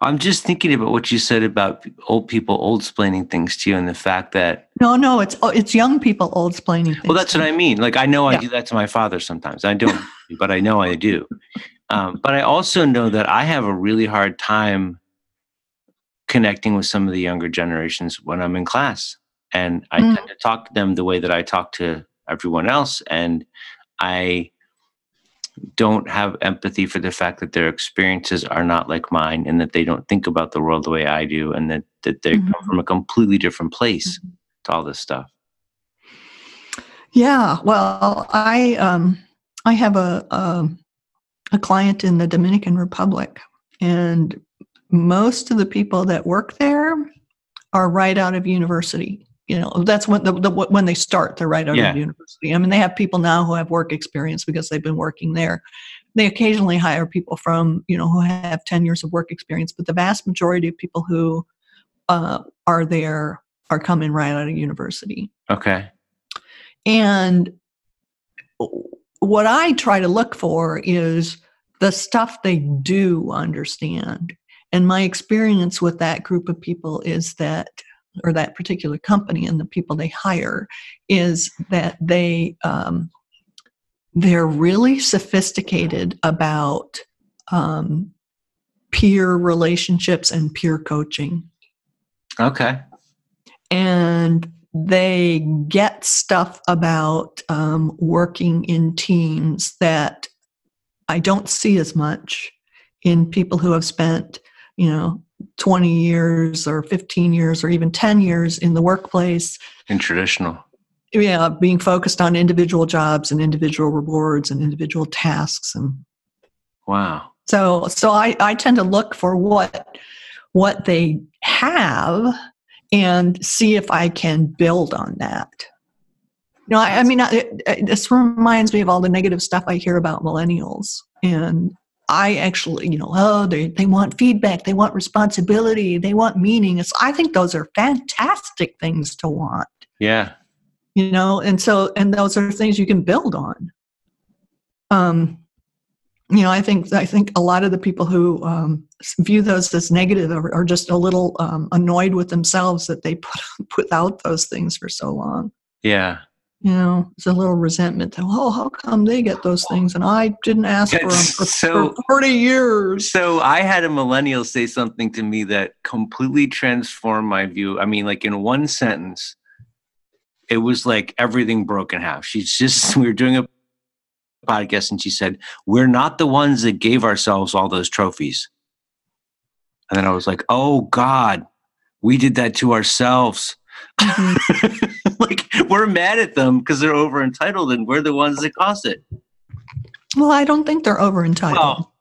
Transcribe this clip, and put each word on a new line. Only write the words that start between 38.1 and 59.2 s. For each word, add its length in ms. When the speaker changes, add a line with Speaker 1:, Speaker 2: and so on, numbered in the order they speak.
Speaker 2:
I, 460
um, 420
I 80
have 240
a, 340
a, 380
a 60
client 460
in 140
the 100
Dominican 500
Republic, 600
and 600
most 600
of 80
the 80
people 380
that 220
work 320
there 360
are 180
right 260
out 180
of 120
university. 800
You 100
know, 260
that's 220
when 160
the, 100
the, 180
when 340
they 100
start, 420
they're 120
right 200
out 80
Speaker 1:
Yeah. 140
Speaker 2:
of 60
university. 580
I 40
mean, 120
they 80
have 160
people 240
now 260
who 100
have 160
work 220
experience 520
because 240
they've 140
been 140
working 360
there. 300
They 120
occasionally 520
hire 280
people 300
from, 520
you 100
know, 100
who 120
have 440
ten 200
years 180
of 100
work 200